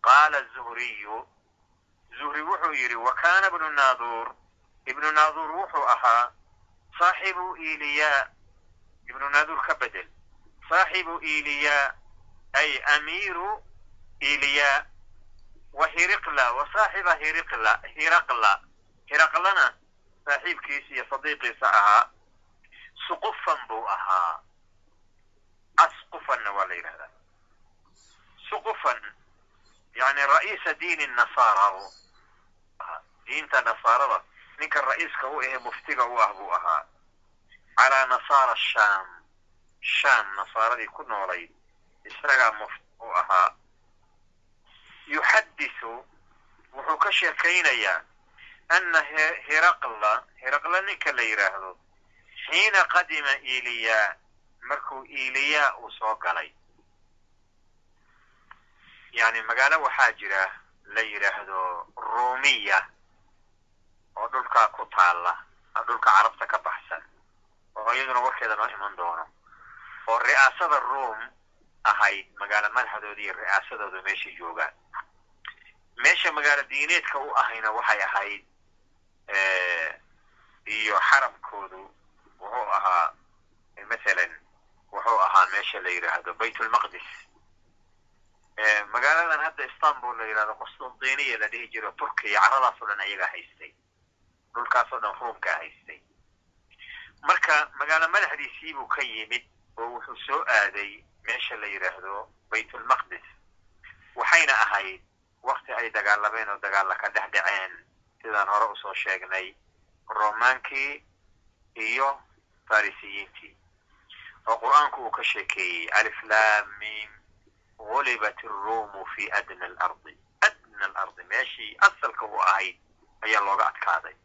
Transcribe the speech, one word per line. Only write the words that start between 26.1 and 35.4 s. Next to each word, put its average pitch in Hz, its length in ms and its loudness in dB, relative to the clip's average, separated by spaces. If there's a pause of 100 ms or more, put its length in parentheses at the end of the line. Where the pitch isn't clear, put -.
waa 98 140 0
la 90 100 -8
yidhahdaa. 80 340 -14 (1400)
Suqufan, 131 520 -2 (960)
yani 135 320 2
ra'iisa 165 520 2
diini 160 280 -4
Nasaara 110 640 4
buu 95 200 -12 (880)
ahaa. - 220 -12 (240)
Diinta 139 360 0
Nasaarada 117 600 2 (360)
ninka 151 220 -2
ra'iiska 131 460 -4
u 139 140 -6